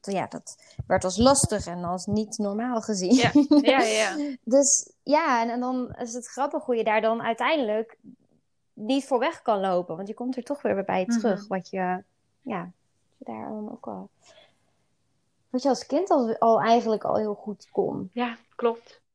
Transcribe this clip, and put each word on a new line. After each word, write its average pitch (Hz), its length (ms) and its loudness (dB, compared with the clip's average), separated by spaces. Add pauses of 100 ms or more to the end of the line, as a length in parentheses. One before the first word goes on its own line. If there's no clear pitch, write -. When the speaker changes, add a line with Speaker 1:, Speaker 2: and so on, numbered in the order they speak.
Speaker 1:
Dat, 196 140 -6
ja, 160 120 -2
dat - 480 -16 (120)
werd 185 180 2
als 185 120 -2
lastig 240 500 4
en 175 180 -8
als 180 220 -6
niet 214 320 -4
normaal 220 420 -2
gezien. 196 340 2
Speaker 2:
Ja, 240 160 4 (300)
ja, 277 200 6
ja. 214 360 2 (160)
Speaker 1:
<laughs> 254 120 -14
Dus 269 480 4 (100)
ja, 285 400 2
en, 233 80 -2
en 240 100 -4
dan 254 380 -4
is 226 160 -8
het 247 140 -10
grappig 285 360 -4
hoe 247 120 0
je 220 80 0
daar 214 160 4
dan 220 220 0
uiteindelijk 226 760 -2 (760)
niet 262 320 -2
voor 262 140 0
weg 285 240 -2
kan 208 180 0
lopen. 180 360 -2
Want 196 120 -10
je 214 60 -10
komt 254 220 -6
er 240 60 -8
toch 285 200 -8
weer 196 220 -2
bij 185 220 0
Speaker 2:
Mhm. 233 120 -2
Speaker 1:
terug. 202 300 0
Wat 190 220 -6
je, 185 320 -4 (400)
ja, 208 200 -8
wat - 560 -20
je - 60 -20
daar 226 240 -12
dan 214 240 -10
ook - 140 -16
al, 196 240 -12 (1400)
wat 254 120 -4
je 285 60 0
als 254 180 0
kind 349 240 0
al, 247 280 2
al 226 220 4
eigenlijk 220 440 2
al - 120 0
heel 214 180 -2
goed - 360 -12
kon. 196 420 -2
Speaker 2:
Ja, 240 240 -6 (200)
klopt. - 440 -4 (140)